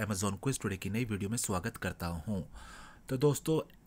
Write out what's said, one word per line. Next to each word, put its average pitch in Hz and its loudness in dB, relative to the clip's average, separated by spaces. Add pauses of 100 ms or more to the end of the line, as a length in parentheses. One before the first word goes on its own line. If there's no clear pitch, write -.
Amazon 101 2
Quiz 127 0
Today 95 -2
की 95 -4
नई 117 0
वीडियो 101 0
में 117 -2
स्वागत 104 0
करता 87 -2
हूं। 85 -2 (520)
तो 131 0
दोस्तों, 147 4 (120)